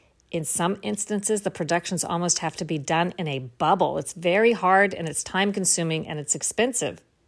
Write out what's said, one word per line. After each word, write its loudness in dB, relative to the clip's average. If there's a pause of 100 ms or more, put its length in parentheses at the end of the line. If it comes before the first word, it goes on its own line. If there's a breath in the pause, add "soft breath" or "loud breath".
(300 soft breath)
in -4
some -2
instances, -2
the -2
productions -2
almost 0
have -4
to -4
be -4
done 0
in -4
a -4
bubble. 2
It's -8
very 4
hard, 4
and -6
it's -4
time-consuming, 0
and -6
it's -2
expensive. -2 (280)